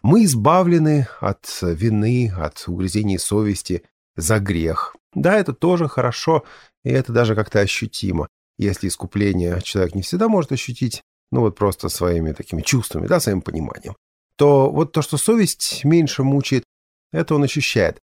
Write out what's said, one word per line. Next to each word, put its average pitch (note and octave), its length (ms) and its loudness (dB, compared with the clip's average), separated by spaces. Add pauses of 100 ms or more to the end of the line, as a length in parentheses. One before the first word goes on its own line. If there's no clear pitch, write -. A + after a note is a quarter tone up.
Мы G3+ 240 6
избавлены D#3 800 4 (140)
от - 400 -6
вины, G#2+ 760 0
от D#2 300 -8
угрызений F#2+ 500 -2
совести G2+ 640 -2 (340)
за G#2 220 0
грех. E2+ 580 -2 (160)
Да, F#3 260 2
это E3 140 -2
тоже E3+ 340 0
хорошо, C3 560 -2 (400)
и B2+ 60 -4
это B2+ 240 0
даже A2+ 220 2
как-то G#2 260 0
ощутимо. - 680 -2 (300)
Если G2 320 -2
искупление F2+ 720 -2
человек F#2 340 -2
не G2 60 -2
всегда F#3+ 260 -2
может F#3 240 0
ощутить, B2 520 -6 (280)
ну B2+ 80 2
вот A2 160 2
просто G2 320 -2
своими E2+ 460 -2
такими - 280 -8
чувствами, F#2+ 460 -2
да, F3 140 2
своим G2 200 -2
пониманием, - 540 -8 (400)
то C#3+ 340 4
вот D3 220 -2
то, D#3+ 100 0
что - 140 -4
совесть - 720 0
меньше D3+ 380 2
мучает, C3+ 420 0 (480)
это D#3+ 220 0
он C#3+ 80 4
ощущает. A#2+ 540 0 (120)